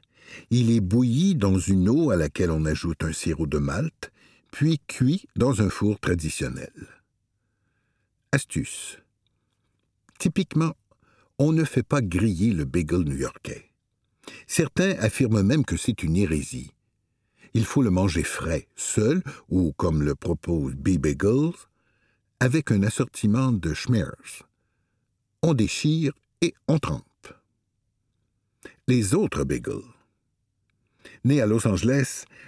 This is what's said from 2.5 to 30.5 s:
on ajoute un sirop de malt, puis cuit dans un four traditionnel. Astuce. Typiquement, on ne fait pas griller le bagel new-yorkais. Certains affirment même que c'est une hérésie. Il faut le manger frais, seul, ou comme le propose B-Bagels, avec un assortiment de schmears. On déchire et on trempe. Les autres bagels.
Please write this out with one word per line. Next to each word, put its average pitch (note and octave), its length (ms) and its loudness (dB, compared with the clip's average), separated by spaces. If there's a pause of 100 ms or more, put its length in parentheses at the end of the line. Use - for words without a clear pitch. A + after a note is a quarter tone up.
on D#2 120 0
ajoute D#2 380 -4
un D#2+ 100 -2
sirop D#2+ 360 -4
de D2 100 -2
malt, D2 540 -6 (380)
puis D#3 360 0
cuit C3+ 480 0
dans A2 280 2
un G2 60 2
four G#2 300 -2
traditionnel. D2 720 -4 (1600)
Astuce. - 680 -6 (1200)
Typiquement, E3 560 -2 (640)
on D3+ 120 4
ne D#3+ 120 2
fait C3 180 -2
pas C#3+ 180 0
griller G2 520 2
le D#2 120 0
bagel E2+ 360 0
new-yorkais. - 720 -6 (760)
Certains F#3 540 0
affirment A2 420 2
même C3 220 2
que - 120 -4
c'est - 280 -4
une D#2 100 0
hérésie. D#2 560 -2 (800)
Il A2+ 120 0
faut - 180 0
le A2 80 4
manger F2+ 320 2
frais, - 540 -6
seul, C3+ 480 0 (240)
ou E2+ 240 2
comme D#2 320 0
le D2 100 0
propose D2+ 600 -4
B-Bagels, F#2+ 800 0 (840)
avec B2+ 320 2
un G2+ 140 4
assortiment A#2+ 640 0
de E2 240 -2
schmears. - 760 -4 (920)
On E3 100 4
déchire D3+ 600 0 (300)
et E3+ 120 -2 (140)
on D#3+ 100 4
trempe. - 560 -8 (1500)
Les A2+ 280 2
autres - 280 0
bagels. A#1+ 400 -4 (1400)